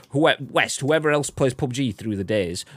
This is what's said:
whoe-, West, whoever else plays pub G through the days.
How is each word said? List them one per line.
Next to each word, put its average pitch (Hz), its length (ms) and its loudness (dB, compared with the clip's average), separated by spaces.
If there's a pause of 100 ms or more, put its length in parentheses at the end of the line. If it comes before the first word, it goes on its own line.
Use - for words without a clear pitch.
(100)
whoe-, 147 260 4 (140)
West, - 300 0
whoever 151 300 0
else 147 200 0
plays 131 240 2
pub 131 180 -4
G 127 180 -2
through 104 260 -6
the 98 80 -4
days. 95 400 0 (120)